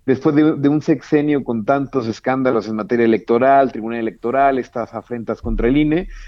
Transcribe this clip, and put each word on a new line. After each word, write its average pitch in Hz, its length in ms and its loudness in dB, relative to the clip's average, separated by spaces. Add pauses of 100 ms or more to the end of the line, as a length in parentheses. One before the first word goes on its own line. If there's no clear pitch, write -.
después 135 280 2
de, 151 200 4
de 139 160 0
un 151 100 0
sexenio 147 640 0
con 113 220 -4
tantos 139 420 -2
escándalos 127 580 -2
en 110 100 -6
materia 117 280 0
electoral, 117 680 4
Tribunal 117 280 -8
Electoral, 131 580 -2
estas 117 360 -8
afrentas 113 480 -8
contra 117 260 -2
el 135 80 2
ine, 151 320 0 (200)